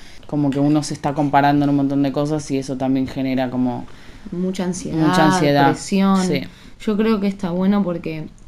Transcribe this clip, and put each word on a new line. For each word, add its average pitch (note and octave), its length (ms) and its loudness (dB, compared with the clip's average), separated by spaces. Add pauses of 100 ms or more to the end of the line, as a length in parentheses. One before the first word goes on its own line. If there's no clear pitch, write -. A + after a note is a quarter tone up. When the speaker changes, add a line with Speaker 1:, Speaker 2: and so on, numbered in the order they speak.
(280)
Speaker 1:
como D3 240 0
que C#3 80 -2
uno D3 240 2
se D3+ 100 -6
está C#3+ 200 -4
comparando C#3+ 520 2
en C#3+ 60 2
un C#3+ 60 2
montón C#3 260 2
de C#3 80 0
cosas D3 400 -2
y C3+ 80 0
eso C3+ 180 -6
también C3 300 0
genera C3 420 -2
como B2+ 360 -2 (460)
Speaker 2:
Mucha F#3 340 -4
ansiedad, E3+ 320 -6 (100)
Speaker 1:
mucha D#3+ 260 4
ansiedad. C#3+ 380 4
Speaker 2:
presión. G3 540 2
Speaker 1:
Sí. D3 160 -2 (400)
Speaker 2:
Yo G#3+ 160 -2
creo A3 220 2
que G3 80 0
está G3 220 -4
bueno F#3+ 340 2
porque D#3+ 440 -6 (200)